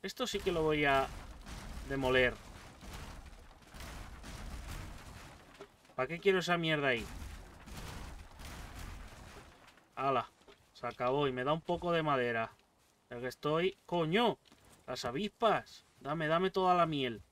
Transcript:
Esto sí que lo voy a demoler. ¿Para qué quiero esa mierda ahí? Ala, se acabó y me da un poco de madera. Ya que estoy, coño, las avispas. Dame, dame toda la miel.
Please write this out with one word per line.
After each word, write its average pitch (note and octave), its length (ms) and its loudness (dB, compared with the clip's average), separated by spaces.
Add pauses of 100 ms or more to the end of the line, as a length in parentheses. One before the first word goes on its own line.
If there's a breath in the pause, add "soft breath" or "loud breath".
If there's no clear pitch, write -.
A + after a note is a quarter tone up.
Esto A3+ 240 -4
sí G#3 120 -2
que F#3 120 0
lo E3 120 2
voy D3+ 200 4
a C3+ 240 6 (800)
demoler. B2+ 460 4 (3500)
¿Para - 140 -2
qué E3 100 -6
quiero F#3+ 200 6
esa F3 180 2
mierda D#3 320 4
ahí? A#2 160 2 (3000)
Ala, C3 340 2 (440)
se - 140 -8
acabó B2+ 420 2
y - 20 0
me B2+ 140 -2
da D3 80 4
un E3 80 0
poco F3 320 0
de D#3+ 100 4
madera. A#2+ 480 2 (580)
Ya A#2+ 120 -8
que B2+ 60 -4
estoy, D#3 580 0
coño, F3 540 2 (480)
las B2+ 180 -6
avispas. F3 800 0 (160)
Dame, D#3 260 -2
dame F3 240 4
toda F#3 240 6
la E3+ 100 6
miel. C3 460 -2